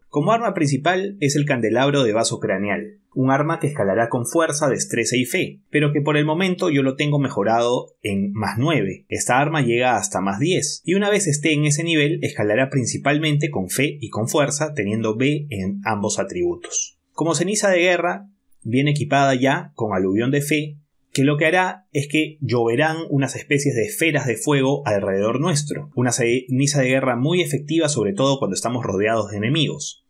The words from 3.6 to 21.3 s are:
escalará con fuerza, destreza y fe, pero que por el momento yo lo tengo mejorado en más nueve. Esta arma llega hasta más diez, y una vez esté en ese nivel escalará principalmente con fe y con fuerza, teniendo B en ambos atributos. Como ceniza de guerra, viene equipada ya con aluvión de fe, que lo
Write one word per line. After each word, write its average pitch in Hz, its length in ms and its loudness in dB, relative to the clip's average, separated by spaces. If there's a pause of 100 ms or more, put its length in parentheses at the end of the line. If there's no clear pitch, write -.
escalará 107 400 0
con 120 180 -4
fuerza, 156 440 0
destreza 117 480 -2
y 123 80 2
fe, 170 340 -4 (100)
pero 147 220 2
que 147 80 0
por 147 160 0
el 151 80 2
momento 180 460 0
yo 139 120 2
lo 131 140 0
tengo 147 240 0
mejorado 120 680 0 (140)
en 101 300 -2
más 101 260 -4
nueve. 117 520 0
Esta 123 280 0
arma 147 240 0
llega 120 360 2
hasta 98 240 -4
más 196 180 -2
diez, - 460 -2
y - 80 0
una 202 160 2
vez 202 180 0
esté 151 240 0
en 151 140 2
ese 147 180 0
nivel 156 400 0
escalará 113 460 0
principalmente 147 840 0
con 92 180 -4
fe 147 300 -2
y 107 100 -10
con 110 200 -4
fuerza, 151 440 0
teniendo 110 440 -2
B 147 320 0
en 98 340 -6
ambos 104 360 -2
atributos. - 800 -4 (140)
Como 156 240 0
ceniza 196 340 0
de 180 100 4
guerra, 175 500 0 (340)
viene 135 280 2
equipada 139 440 2
ya 135 400 0
con 107 180 -2
aluvión 95 380 2
de 143 100 2
fe, 151 360 -2 (340)
que 139 120 0
lo 147 140 4